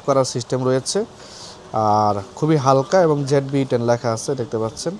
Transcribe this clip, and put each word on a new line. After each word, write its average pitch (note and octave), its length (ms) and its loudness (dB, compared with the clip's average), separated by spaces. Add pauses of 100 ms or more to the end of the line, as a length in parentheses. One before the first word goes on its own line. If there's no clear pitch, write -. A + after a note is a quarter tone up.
করার C3+ 180 2
সিস্টেম B2+ 400 -4
রয়েছে, C3 400 -2 (680)
আর G#2+ 500 2 (140)
খুবই D#3 200 2
হালকা C3+ 460 4
এবং D3 220 2
জেড C#3 200 2
বি C#3 200 -2
টেন B2 180 0
লেখা A#2+ 300 0
আছে, A2+ 220 -4
দেখতে A#2 240 -4
পাচ্ছেন। A2+ 420 -6